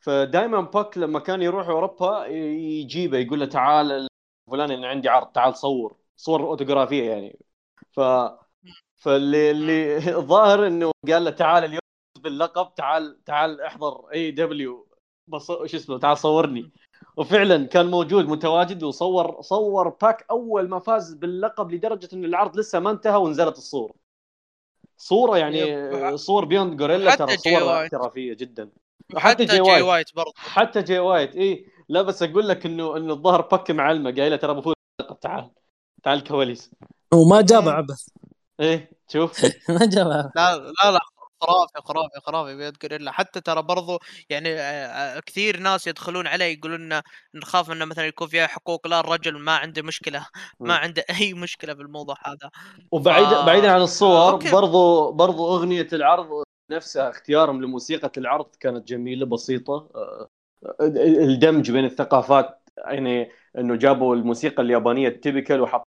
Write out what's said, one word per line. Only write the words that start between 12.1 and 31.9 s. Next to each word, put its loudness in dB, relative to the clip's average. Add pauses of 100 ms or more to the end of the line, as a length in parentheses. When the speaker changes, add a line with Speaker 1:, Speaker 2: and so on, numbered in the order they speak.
Speaker 1:
باللقب، -6
تعال، -4
تعال -2
احضر -10
إي -6
دبليو، -6 (420)
بص-، -12
شو -8 (120)
اسمه، -10
تعال 2
صورني." 0 (460)
وفعلًا 2
كان 2
موجود، 0
متواجد، -2
وصور، -4
صور -2
باك 0
أول -2
ما -6
فاز -4
باللقب، -6
لدرجة -6
إن -10
العرض -2
لسه -4
ما -2
انتهى 0
ونزلت 0
الصورة. -10 (1040)
صورة، 2
يعني، -2
Speaker 2:
يب. -4
Speaker 1:
صور 0
بيوند -2
غوريلا 2
Speaker 2:
حتى 2
Speaker 1:
ترى 0
Speaker 2:
جاي 2
Speaker 1:
صور 0
Speaker 2:
وايت. -2
Speaker 1:
احترافية -8
جدًا. -14 (440)
Speaker 2:
وحتى -4
Speaker 1:
وحتى 4
جاي 2
Speaker 2:
جاي 4 (100)
Speaker 1:
وايت. 6
Speaker 2:
وايت 2 (100)
برضه. -6
Speaker 1:
حتى 0
جاي -2
وايت، 0
إيه. -2 (220)
لا، 2